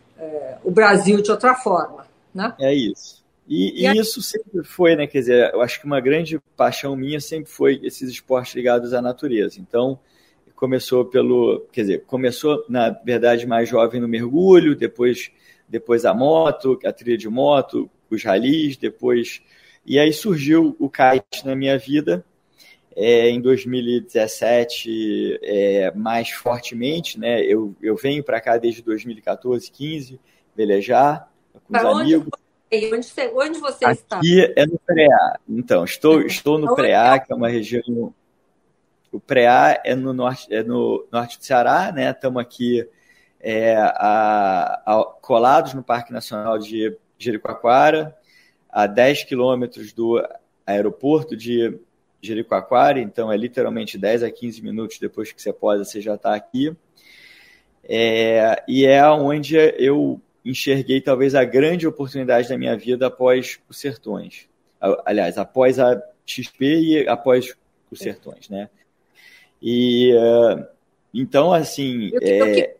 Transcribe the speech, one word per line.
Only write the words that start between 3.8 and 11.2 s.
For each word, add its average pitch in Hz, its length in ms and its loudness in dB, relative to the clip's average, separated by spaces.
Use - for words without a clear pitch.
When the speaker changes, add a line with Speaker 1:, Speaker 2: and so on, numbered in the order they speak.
Speaker 1:
E - 20 0
Speaker 2:
e - 40 2
Speaker 1:
a 262 80 4
Speaker 2:
isso 220 280 -2
sempre 190 420 -8
foi, 170 320 2
né? 147 100 -2
Quer 143 140 -4
dizer, 120 340 2
eu - 60 0
acho - 180 -2
que - 80 -16
uma 143 140 -2
grande 156 400 -2
paixão 135 400 -2
minha 143 240 -8
sempre 156 300 -12
foi 139 320 0
esses - 280 -10
esportes 123 440 -6
ligados 120 400 0
à 123 60 0
natureza. 123 600 -4
Então, 123 380 -4
começou 127 480 -2
pelo, 123 680 0